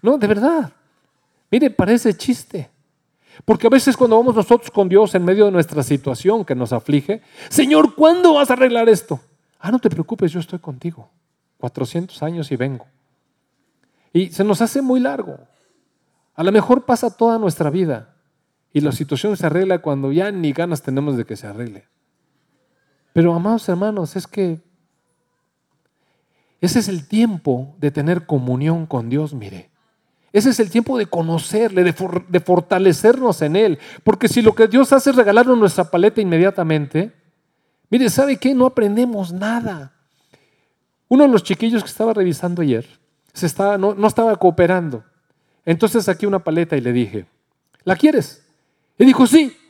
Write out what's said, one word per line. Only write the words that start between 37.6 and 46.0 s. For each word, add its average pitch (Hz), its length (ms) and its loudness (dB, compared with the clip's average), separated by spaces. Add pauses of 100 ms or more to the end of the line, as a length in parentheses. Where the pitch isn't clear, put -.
mire, 247 200 2
¿sabe 269 280 0
qué? 269 180 -2
No 247 100 2
aprendemos 214 680 -2
nada. 202 600 -8 (1160)
Uno 269 140 6
de 277 60 6
los 214 140 2
chiquillos 226 400 -2
que - 60 -14
estaba 220 240 -4
revisando 175 480 -4
ayer, 127 260 -2 (460)
se - 120 -8
estaba, 196 320 -2
no, 196 160 -2
no 202 140 0
estaba 226 300 0
cooperando. 170 680 0 (600)
Entonces 185 400 0